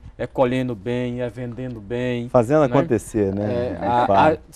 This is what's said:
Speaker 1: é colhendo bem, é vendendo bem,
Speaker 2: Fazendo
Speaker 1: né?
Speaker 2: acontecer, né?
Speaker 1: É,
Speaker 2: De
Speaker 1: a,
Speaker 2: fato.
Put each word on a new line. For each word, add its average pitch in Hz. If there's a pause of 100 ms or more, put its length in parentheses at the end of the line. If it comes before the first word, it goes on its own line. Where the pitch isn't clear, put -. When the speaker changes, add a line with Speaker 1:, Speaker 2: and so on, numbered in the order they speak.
(180)
Speaker 1:
é 120
colhendo 127
bem, 120
é 123
vendendo 123
bem, 120
Speaker 2:
Fazendo 127
Speaker 1:
né? 147
Speaker 2:
acontecer, 117
né? 120
Speaker 1:
É, 139
Speaker 2:
De -
Speaker 1:
a, 120
Speaker 2:
fato. 151 (160)